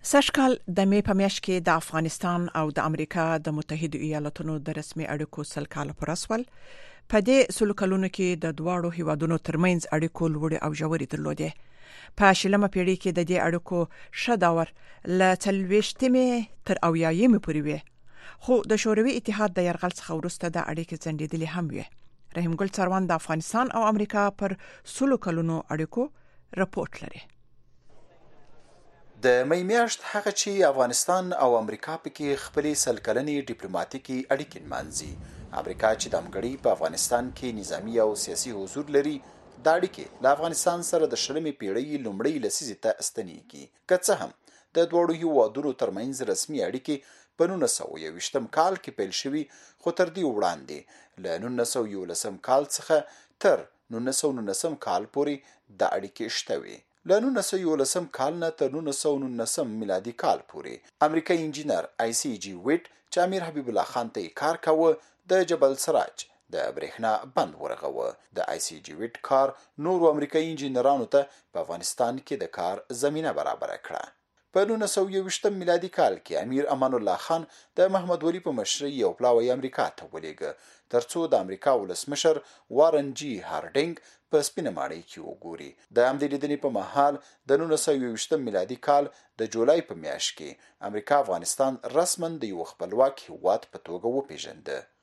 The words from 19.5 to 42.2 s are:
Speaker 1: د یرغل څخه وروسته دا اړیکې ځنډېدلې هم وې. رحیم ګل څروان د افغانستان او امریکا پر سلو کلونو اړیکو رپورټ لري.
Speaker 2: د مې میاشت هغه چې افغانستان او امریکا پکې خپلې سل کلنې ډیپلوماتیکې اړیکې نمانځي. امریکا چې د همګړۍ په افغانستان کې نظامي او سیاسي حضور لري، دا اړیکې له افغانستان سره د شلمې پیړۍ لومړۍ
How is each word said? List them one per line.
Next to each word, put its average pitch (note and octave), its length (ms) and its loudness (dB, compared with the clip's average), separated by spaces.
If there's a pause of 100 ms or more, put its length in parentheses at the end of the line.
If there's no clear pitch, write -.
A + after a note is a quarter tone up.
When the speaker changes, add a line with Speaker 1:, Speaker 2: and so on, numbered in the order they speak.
Speaker 1:
د F3 120 2
یرغل F3 280 -2
څخه - 220 -10
وروسته F3 260 -6 (120)
دا - 140 -2
اړیکې E3 320 -6
ځنډېدلې D#3 520 -4
هم F3 160 -4
وې. - 140 -8 (520)
رحیم E3+ 240 0
ګل F#3+ 160 -2
څروان F#3+ 340 2
د D#3+ 100 2
افغانستان G#3+ 580 -2
او A3+ 100 2
امریکا G#3 340 2 (200)
پر F#3+ 120 -2 (400)
سلو C4 320 4
کلونو E3 300 0 (160)
اړیکو D#3+ 280 -2 (600)
رپورټ - 440 -4
لري. - 160 -14 (2000)
Speaker 2:
د C3 40 6 (220)
مې F3 200 2
میاشت A#3 300 2 (100)
هغه G#3 220 -2 (100)
چې G3 260 4
افغانستان C#3 680 2 (120)
او B2 120 8
امریکا G#2+ 360 -4 (100)
پکې C#3+ 400 -4
خپلې D3 400 0
سل A2+ 240 0
کلنې C#3 420 0
ډیپلوماتیکې A#2 680 -6 (160)
اړیکې C#3 320 -6
نمانځي. D#2 460 -8 (480)
امریکا A2 300 0 (120)
چې - 120 -6
د - 80 0
همګړۍ G2 320 -6 (100)
په B2 120 4
افغانستان A#2 520 0 (100)
کې A#2+ 220 -6
نظامي F#2+ 460 -2
او G#2+ 180 2
سیاسي G2 360 -6
حضور C#3+ 360 -6
لري، C#3+ 220 2 (480)
دا D#3 140 6
اړیکې - 440 -6
له C3 140 8
افغانستان E3+ 540 -2
سره D#3+ 200 4
د A#2 140 -2
شلمې D#3 340 -4
پیړۍ A2 280 -2 (180)
لومړۍ A2 300 -2 (100)